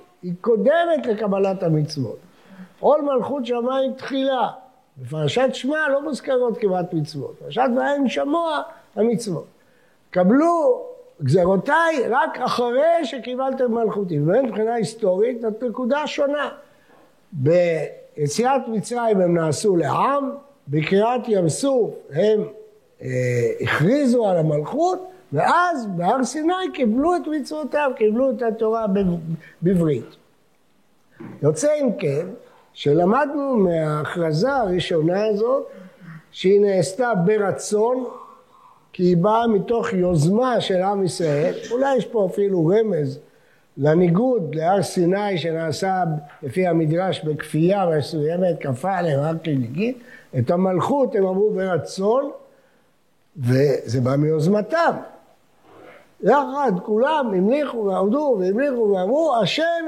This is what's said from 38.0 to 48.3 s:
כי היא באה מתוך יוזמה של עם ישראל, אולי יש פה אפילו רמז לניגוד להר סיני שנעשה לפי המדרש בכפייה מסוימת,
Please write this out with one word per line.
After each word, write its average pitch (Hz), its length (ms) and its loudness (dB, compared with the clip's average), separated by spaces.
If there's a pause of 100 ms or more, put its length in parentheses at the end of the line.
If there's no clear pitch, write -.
כי 185 100 -2
היא 180 140 6
באה 220 300 2
מתוך 220 460 0
יוזמה 185 680 2
של 185 200 0
עם 196 220 0
ישראל, 165 500 0 (180)
אולי 262 240 2
יש 226 100 0
פה 202 260 0
אפילו 190 360 0
רמז 170 520 0 (580)
לניגוד 170 800 2
להר 170 280 2
סיני 190 540 0
שנעשה 165 640 -2 (400)
לפי 180 240 -2
המדרש 165 560 0
בכפייה 160 640 0 (120)
מסוימת, 170 640 -2